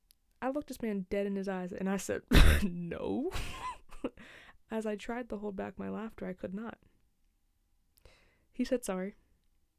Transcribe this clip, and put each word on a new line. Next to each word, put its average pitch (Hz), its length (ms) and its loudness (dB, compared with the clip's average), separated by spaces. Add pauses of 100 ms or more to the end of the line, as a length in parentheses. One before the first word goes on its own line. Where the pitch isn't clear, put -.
(420)
I 247 80 0
looked 294 180 -4
this - 140 -10
man 202 280 -2
dead 202 160 0
in 202 100 -2
his 190 120 -4
eyes 185 240 -4
and 190 180 -2
I 196 80 2
said, - 240 -2 (220)
<laughs> - 200 10
"No." 175 680 -2 (720)
<laughs> 240 80 -4 (600)
As 220 140 -2
I 214 100 -2
tried 233 340 -8
to 214 80 -6
hold 208 180 -6
back 202 220 -6
my 196 120 -6
laughter, 202 360 -8
I 185 80 -6
could 185 200 -8
not. 220 240 -8 (1800)
He 247 100 -2
said - 220 -2
sorry, 190 300 -6 (640)